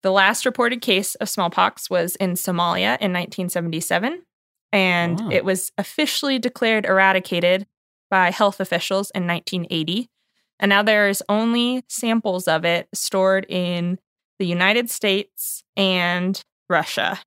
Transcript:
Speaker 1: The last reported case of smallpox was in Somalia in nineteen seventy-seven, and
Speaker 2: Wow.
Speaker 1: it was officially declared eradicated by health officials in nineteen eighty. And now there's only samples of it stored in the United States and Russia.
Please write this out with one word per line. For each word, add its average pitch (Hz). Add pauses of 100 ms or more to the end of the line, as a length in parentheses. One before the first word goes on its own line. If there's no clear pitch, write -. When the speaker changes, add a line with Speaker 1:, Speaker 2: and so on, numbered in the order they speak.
Speaker 1:
The 196
last 196
reported 240
case 196
of 214
smallpox 185
was 180
in 185
Somalia 180
in 196
nineteen 180
seventy-seven, 175 (500)
and 175
Speaker 2:
Wow. 220
Speaker 1:
it 185
was 190
officially 277
declared 226
eradicated 190 (440)
by 185
health 202
officials 190
in 180
nineteen 175
eighty. 170 (500)
And 202
now 202
there's 208
only 240
samples 220
of 160
it 170
stored 190
in 175 (400)
the 185
United 190
States - (140)
and 180 (280)
Russia. -